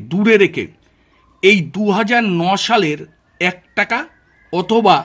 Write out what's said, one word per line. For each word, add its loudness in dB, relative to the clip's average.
দূরে 2
রেখে 0
এই 6
দু -4
হাজার 0
ন 0
সালের -2
এক -4
টাকা -4
অথবা 2